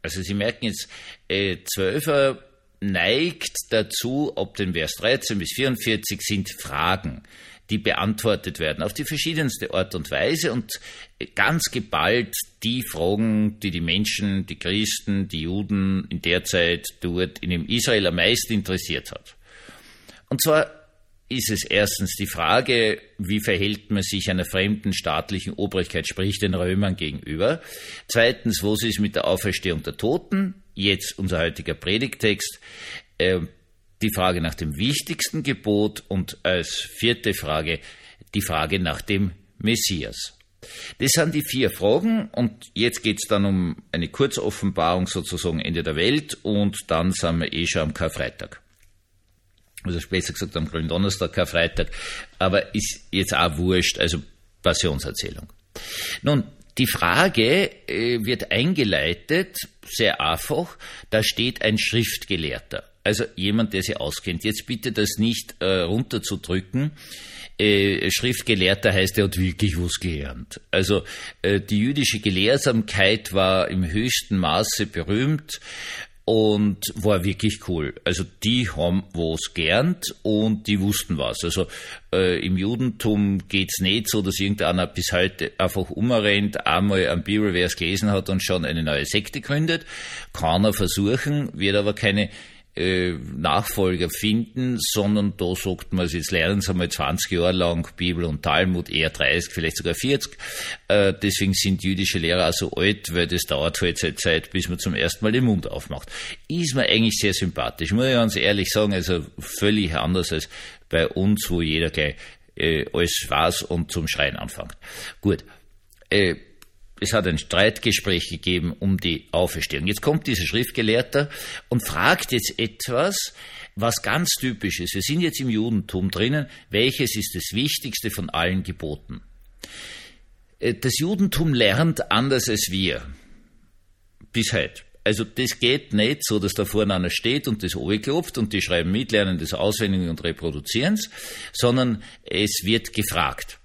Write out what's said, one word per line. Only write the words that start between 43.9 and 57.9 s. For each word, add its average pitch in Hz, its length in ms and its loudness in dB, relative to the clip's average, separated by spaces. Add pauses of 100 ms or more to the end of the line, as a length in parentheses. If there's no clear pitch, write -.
eine 85 160 -2
Kurzoffenbarung 92 1000 0
sozusagen 85 540 -2
Ende 82 220 -2
der 78 140 -2
Welt 123 460 0
und 101 440 0
dann 92 260 2
sind 82 280 0
wir 78 120 -2
eh 85 140 0
schon 85 160 0
am 76 120 -2
Karfreitag. - 680 -6 (1200)
Also 90 160 -2 (100)
besser 92 240 -2
gesagt - 240 -6
am 80 120 -2
Gründonnerstag, 85 640 0
Karfreitag, 85 580 0 (480)
aber 95 360 2
ist - 360 -4
jetzt 90 240 0
auch 82 240 2
wurscht, 90 400 2
also 80 240 0 (400)
Passionserzählung. - 920 -2 (680)
Nun, 143 220 4 (340)
die 131 80 4
Frage, 127 1040 2
äh, 117 360 0